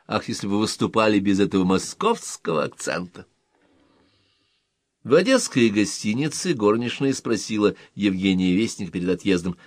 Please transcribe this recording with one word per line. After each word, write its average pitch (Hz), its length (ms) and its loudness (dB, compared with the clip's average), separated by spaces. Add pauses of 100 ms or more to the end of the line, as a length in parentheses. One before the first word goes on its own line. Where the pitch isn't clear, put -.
Ах, - 200 -4
если 113 200 -6
бы 98 60 -2
вы 101 60 0
выступали 107 600 2
без 98 200 2
этого 98 240 2
московского 92 1000 -2
акцента!» 82 600 -8 (1800)
В 117 100 0
одесской 185 560 4
гостинице 110 840 -2
горничная 120 600 0
спросила 104 600 -2 (200)
Евгения 95 600 2
Вестника 104 360 -4
перед 90 180 -4
отъездом: 90 580 -2